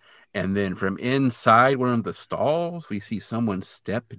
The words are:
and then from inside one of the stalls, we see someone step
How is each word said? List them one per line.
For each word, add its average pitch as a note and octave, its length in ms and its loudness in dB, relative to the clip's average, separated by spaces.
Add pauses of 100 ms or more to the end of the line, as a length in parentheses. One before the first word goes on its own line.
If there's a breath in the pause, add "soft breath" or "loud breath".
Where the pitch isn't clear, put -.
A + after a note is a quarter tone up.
(340 soft breath)
and F#2+ 200 -2
then G2 200 0
from F#2+ 240 -4
inside B2+ 800 4
one B2 160 2
of A2+ 100 0
the F2 80 -4
stalls, D#3+ 800 -2
we G2+ 100 -6
see G2 200 -8
someone A2 420 -2
step - 560 -8